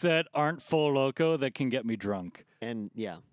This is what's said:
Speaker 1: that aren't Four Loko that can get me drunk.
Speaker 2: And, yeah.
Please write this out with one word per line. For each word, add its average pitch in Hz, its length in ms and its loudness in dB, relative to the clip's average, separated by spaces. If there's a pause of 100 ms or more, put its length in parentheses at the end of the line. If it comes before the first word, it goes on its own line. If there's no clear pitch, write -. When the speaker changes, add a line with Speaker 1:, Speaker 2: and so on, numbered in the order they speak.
Speaker 1:
that 165 320 4
aren't 151 280 0
Four 151 300 2
Loko 139 480 2
that 131 140 -2
can 135 140 -2
get 123 160 -2
me 113 120 -2
drunk. 98 480 -6 (180)
Speaker 2:
And, 113 320 -8
yeah. 104 220 -8 (160)